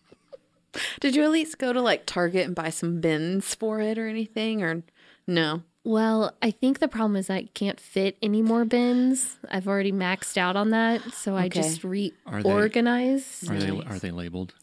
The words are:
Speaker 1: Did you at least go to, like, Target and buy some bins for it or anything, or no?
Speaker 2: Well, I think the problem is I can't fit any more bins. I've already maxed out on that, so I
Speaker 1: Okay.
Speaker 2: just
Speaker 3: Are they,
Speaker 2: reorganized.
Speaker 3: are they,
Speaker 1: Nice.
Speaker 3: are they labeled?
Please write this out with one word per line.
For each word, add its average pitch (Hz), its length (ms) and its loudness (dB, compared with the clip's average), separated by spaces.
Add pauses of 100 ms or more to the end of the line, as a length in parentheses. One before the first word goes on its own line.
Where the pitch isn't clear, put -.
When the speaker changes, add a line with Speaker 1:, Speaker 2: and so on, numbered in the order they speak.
(1000)
Speaker 1:
Did 277 160 2
you 302 60 6
at 302 80 4
least 320 280 0
go 254 140 0
to, 247 80 0
like, 220 240 2
Target 175 420 0
and 175 80 -4
buy 160 160 -4
some 170 300 -2
bins 165 540 0
for 214 260 -4
it 214 160 0
or 226 120 -4
anything, 220 540 -4
or 165 200 -2 (440)
no? 165 360 0 (220)
Speaker 2:
Well, 220 580 2
I 233 80 2
think 262 300 0
the 311 80 2
problem 220 280 0
is 190 140 -2
I 190 140 -2 (100)
can't 202 240 -4
fit 196 420 -2
any 214 220 2
more 226 220 2
bins. 247 720 2 (120)
I've 190 200 -4
already 196 240 0
maxed 190 440 -2
out 185 200 2
on 208 140 2
that, 226 440 2
so 196 220 -4
I 185 100 2
Speaker 1:
Okay. 175 160 -2
Speaker 2:
just 160 220 -2
Speaker 3:
Are 190 40 -6
they, 202 240 -4 (140)
Speaker 2:
reorganized. 233 1200 0
Speaker 3:
are 101 100 -2
they, 98 120 0
Speaker 1:
Nice. - 160 -4
Speaker 3:
are 98 140 -8
they 92 100 -6
labeled? 87 420 -6 (100)